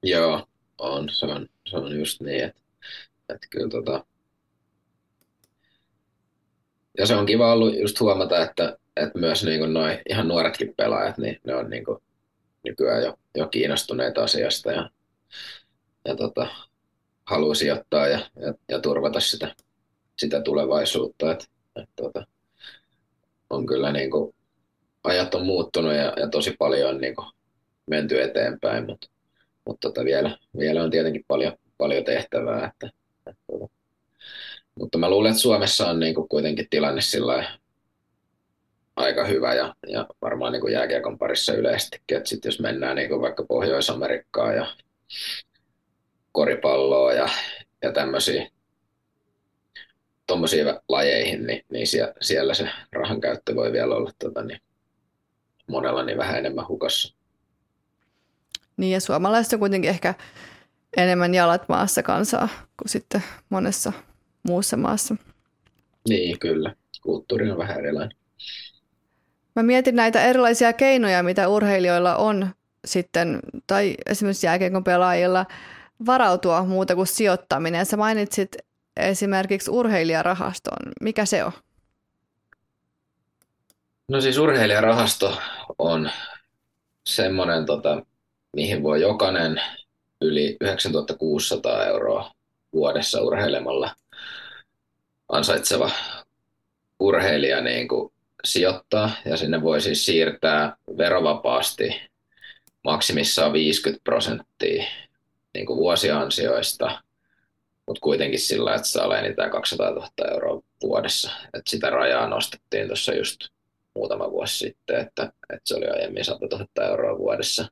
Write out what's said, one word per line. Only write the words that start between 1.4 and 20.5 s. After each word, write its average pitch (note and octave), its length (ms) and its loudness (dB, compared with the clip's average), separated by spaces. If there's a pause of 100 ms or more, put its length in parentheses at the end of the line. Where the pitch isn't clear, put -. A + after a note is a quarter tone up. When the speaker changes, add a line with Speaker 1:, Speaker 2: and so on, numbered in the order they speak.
Speaker 1:
se - 100 -8
on D2 220 -6
just D2+ 220 -6
niin, C#2 240 -4
et, - 120 -10 (720)
et - 220 -12
kyllä - 180 -6
tota... - 360 -6 (3000)
Ja G2 80 2
se G#2+ 100 4
on G2+ 100 2
kiva A2+ 260 6
ollut A2+ 280 4
just G#2 200 0
huomata, F#2+ 420 2
että, E2+ 340 -2 (200)
että D#2+ 220 -4
myös E2+ 260 0
niinku D#2 220 0
noi D#2 420 0
ihan E2 200 0
nuoretkin E2 480 -2
pelaajat, G#1+ 420 0
niin - 260 -6
ne B1+ 100 -4
on A1+ 160 -4
niinku A1+ 320 -8 (600)
nykyään B1 380 0
jo, B1 160 -4 (160)
jo D2+ 140 -4
kiinnostuneita B1+ 760 -2
asiasta - 480 -2
ja, - 180 -6 (1120)
ja - 120 -4
tota, - 300 -4 (800)
haluaa D2+ 300 0
sijoittaa D2 540 0
ja, C#2+ 100 2 (220)
ja, - 140 -6 (140)
ja D2 120 -4
turvata C#2+ 400 0
sitä, - 340 -4 (640)
sitä D2 240 -2
tulevaisuutta. C#2+ 920 0